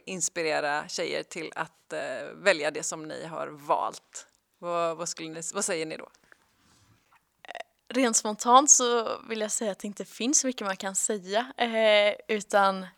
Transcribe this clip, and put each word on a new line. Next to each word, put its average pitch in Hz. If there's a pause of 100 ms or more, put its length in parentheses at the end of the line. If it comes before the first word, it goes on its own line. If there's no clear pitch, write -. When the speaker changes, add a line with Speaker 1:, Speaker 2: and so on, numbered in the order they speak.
Speaker 1:
inspirera 156
tjejer 156
till 156
att, -
eh, 143
välja 160
det 147
som 160
ni 143
har 147
valt. 143 (320)
Vad, 170
vad 165
skulle 160
ni, 160 (120)
vad 202
säger 160
ni 156
då? - (1300)
Speaker 2:
Eh, -
rent 247
spontant 247
så 240 (120)
vill 220
jag 214
säga 220
att 185
det -
inte 196
finns 247
så 269
mycket 240
man 190
kan 196
säga, 214
eh, 214 (120)
utan 196 (120)